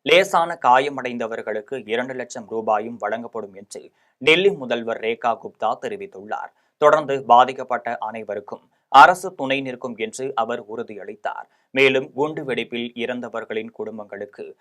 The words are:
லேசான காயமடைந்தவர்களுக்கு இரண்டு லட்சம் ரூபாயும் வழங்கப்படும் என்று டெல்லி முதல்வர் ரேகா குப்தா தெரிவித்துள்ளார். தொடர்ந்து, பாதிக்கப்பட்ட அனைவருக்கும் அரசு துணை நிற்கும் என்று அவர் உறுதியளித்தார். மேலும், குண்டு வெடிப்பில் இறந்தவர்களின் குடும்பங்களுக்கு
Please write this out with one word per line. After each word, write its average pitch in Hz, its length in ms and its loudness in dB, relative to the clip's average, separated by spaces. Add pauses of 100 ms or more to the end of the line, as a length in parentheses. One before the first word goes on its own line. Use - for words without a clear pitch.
லேசான 170 600 2
காயமடைந்தவர்களுக்கு 123 1300 0
இரண்டு 123 240 -4
லட்சம் 123 360 -12
ரூபாயும் 110 500 -2
வழங்கப்படும் 107 540 -8
என்று 95 380 -18 (260)
டெல்லி 165 340 4
முதல்வர் 120 480 -6
ரேகா 113 420 -2
குப்தா 113 400 -6
தெரிவித்துள்ளார். 101 680 -10 (260)
தொடர்ந்து, 147 460 4
பாதிக்கப்பட்ட 123 760 2
அனைவருக்கும் 110 720 -10 (180)
அரசு 175 480 8
துணை 135 260 -2
நிற்கும் 123 340 -10
என்று 110 400 -8
அவர் 117 280 -2
உறுதியளித்தார். 107 840 -12 (220)
மேலும், 120 420 2
குண்டு 156 300 -4
வெடிப்பில் 120 500 -6
இறந்தவர்களின் 113 800 -6
குடும்பங்களுக்கு 104 880 -12